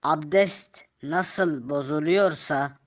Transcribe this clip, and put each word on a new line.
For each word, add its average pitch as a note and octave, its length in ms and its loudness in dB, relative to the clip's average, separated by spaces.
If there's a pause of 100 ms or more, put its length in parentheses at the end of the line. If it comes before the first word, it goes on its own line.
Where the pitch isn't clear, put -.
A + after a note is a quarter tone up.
abdest D#3 800 0 (180)
nasıl D#3+ 680 -2
bozuluyorsa D3+ 1000 0 (160)